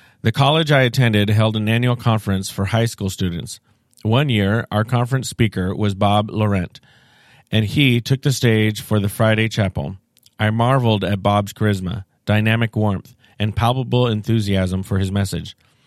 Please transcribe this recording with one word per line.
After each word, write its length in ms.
The 100
college 400
I 120
attended 460
held 280
an 100
annual 300
conference 520
for 180
high 180
school 240
students. 500
One 260
year, 420
our 140
conference 420
speaker 480
was 200
Bob 360
Laurent, 480
and 140
he 340
took 220
the 100
stage 480
for 220
the 80
Friday 400
chapel. 480
I 100
marveled 540
at 180
Bob's 300
charisma, 540
dynamic 480
warmth, 420
and 160
palpable 540
enthusiasm 760
for 160
his 140
message. 460